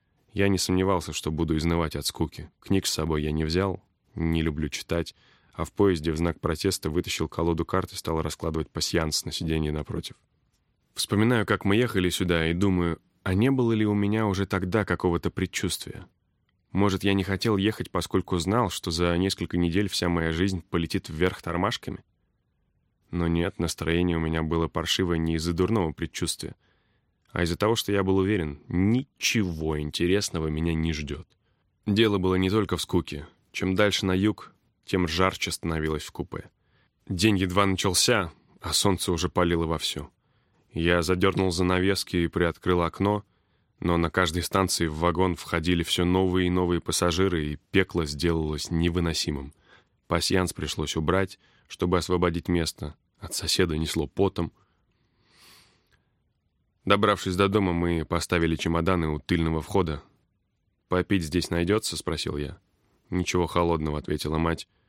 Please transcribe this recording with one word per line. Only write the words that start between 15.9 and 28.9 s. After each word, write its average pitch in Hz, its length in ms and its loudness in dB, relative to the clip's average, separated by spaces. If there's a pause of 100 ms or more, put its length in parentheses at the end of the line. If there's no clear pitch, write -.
Может, 95 300 2
я 98 120 2
не 98 100 2
хотел 98 320 0
ехать, 101 340 -2
поскольку 90 480 -2
знал, 95 320 0
что - 200 -6
за 85 280 0
несколько 90 380 -2
недель 87 320 2
вся 90 200 -2
моя 82 240 0
жизнь 90 380 0
полетит 85 380 -2
вверх 85 340 -2
тормашками? 90 640 -4 (1080)
Но 85 160 0
нет, 85 320 0
настроение 85 580 0
у 82 40 0
меня 80 240 0
было 82 240 0
паршивое 85 500 0
не 82 160 0
из-за 82 180 -2
дурного 90 400 0
предчувствия, - 640 -6 (800)
а 87 100 0
из-за 85 140 0
того, 110 180 2
что - 160 -2
я 98 140 2
был 95 140 2
уверен, 92 500 0
ничего 90 1120 0